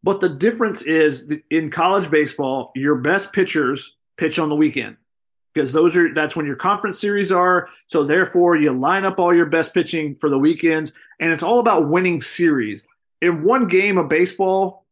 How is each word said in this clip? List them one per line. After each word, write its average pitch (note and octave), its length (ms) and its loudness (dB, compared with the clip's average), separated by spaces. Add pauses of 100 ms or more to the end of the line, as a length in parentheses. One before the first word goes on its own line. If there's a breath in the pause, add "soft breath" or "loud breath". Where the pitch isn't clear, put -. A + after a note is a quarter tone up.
But G3 180 0
the F3+ 100 0
difference G#3+ 500 -2
is D3+ 460 0
th-, D3 240 -8
in D#3 200 -2
college F3 400 0
baseball, C3+ 640 -2
your C#3+ 220 0
best E3+ 380 -2
pitchers D3 640 -2 (200)
pitch D#3+ 220 -2
on D#3+ 100 -2
the D3+ 80 -2
weekend C#3 400 -2 (560)
because C#3 220 -2
those D#3+ 200 4
are, E3+ 200 2
that's D3+ 200 -2
when D#3 120 -4
your C#3 100 -6
conference F#3+ 420 -4
series G3+ 320 -2
are. F3+ 380 2 (180 loud breath)
So D#3 180 0
therefore, F3 520 2
you D3 160 2
line D#3+ 320 -2
up F#3+ 160 -2
all F3 140 4
your E3+ 120 4
best D#3 280 -2
pitching D#3+ 420 -4
for D3 140 -2
the C#3 80 0
weekends, D#3+ 540 0 (280 soft breath)
and E3 100 0
it's D#3+ 120 -2
all A3 160 2
about F#3+ 300 2
winning F3 340 0
series. C3 600 -2 (380)
In E3 240 -2
one A#3 240 2
game F#3+ 300 2
of D#3 100 -2
baseball F#3 840 -2